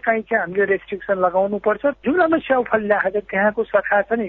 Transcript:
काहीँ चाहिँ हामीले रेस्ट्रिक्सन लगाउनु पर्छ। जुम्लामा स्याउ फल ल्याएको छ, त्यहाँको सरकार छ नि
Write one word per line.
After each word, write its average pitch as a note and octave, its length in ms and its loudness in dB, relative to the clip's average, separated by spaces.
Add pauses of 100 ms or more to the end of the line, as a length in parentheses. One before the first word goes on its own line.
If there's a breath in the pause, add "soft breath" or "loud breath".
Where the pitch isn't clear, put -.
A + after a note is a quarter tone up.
काहीँ A3+ 240 0
चाहिँ A3 160 0
हामीले F#3+ 240 0
रेस्ट्रिक्सन F#3+ 480 -2
लगाउनु F#3 480 0
पर्छ। A3 400 -2
जुम्लामा D#4+ 400 2
स्याउ B3+ 240 0
फल A3 160 0
ल्याएको G3+ 360 0
छ, G#3 40 -4
त्यहाँको G#3 400 0
सरकार G3+ 400 0
छ A#3 160 -4
नि G#3 100 -4